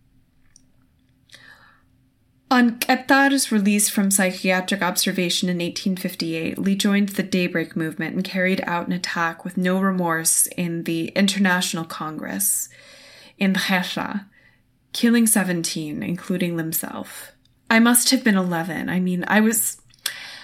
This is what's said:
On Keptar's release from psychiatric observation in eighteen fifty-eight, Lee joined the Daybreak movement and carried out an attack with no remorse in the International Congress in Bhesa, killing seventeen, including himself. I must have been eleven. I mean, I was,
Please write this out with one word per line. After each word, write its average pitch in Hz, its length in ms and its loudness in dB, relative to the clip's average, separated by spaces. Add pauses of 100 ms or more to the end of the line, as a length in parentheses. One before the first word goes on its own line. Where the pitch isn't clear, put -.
(2500)
On 240 280 4
Keptar's 269 720 2
release 208 380 2
from 196 220 2
psychiatric 185 720 0
observation 180 680 0
in 175 140 -2
eighteen 185 340 -4
fifty-eight, 165 640 -6
Lee 196 180 0
joined 202 340 2
the - 120 -4
Daybreak 175 520 -2
movement 160 400 -6
and 185 80 -2
carried 185 440 0
out 175 200 -4
an 185 60 -4
attack 170 500 -4
with 180 140 -8
no 185 240 2
remorse 170 680 0
in 170 360 -4
the 165 240 -4
International 185 760 0
Congress - 840 -6 (680)
in 196 160 2
Bhesa, - 720 -2 (680)
killing 233 340 4
seventeen, 165 760 0
including 175 560 -2
himself. - 720 -8 (380)
I 226 80 6
must 240 320 6
have 262 120 4
been 208 140 4
eleven. 175 540 -2
I 180 100 0
mean, 180 260 0
I 208 140 4
was, 220 400 2 (640)